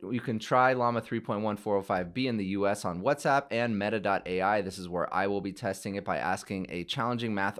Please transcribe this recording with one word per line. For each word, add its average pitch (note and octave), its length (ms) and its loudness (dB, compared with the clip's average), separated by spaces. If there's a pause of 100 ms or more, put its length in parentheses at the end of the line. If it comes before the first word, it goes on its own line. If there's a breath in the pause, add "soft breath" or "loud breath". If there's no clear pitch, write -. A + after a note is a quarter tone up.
(120)
you B2 80 0
can A2+ 200 -2
try B2+ 340 4
Llama A#2+ 280 2
three A2+ 180 -4
point G#2+ 220 -2
one G#2+ 160 0
four G#2 200 0
oh G2 40 2
five F2+ 320 -2
B C3 140 -2
in A#2 100 0
the G2+ 80 0
U G2 220 0
S G2+ 180 0
on F2 160 -2
WhatsApp C#3 480 2
and A#2 280 0
Meta G#2 220 0
dot G2 260 2
A F#2 160 0
I. G2+ 200 4
This F#2 160 -6
is F#2 100 -8
where F2 260 -2
I F#2+ 140 2
will G2+ 140 0
be F#2+ 120 -4
testing G2 420 -4
it G2 100 -6
by F2+ 120 0
asking F#2 520 -2
a F2 140 -6
challenging A#2 500 -2
math G2 260 0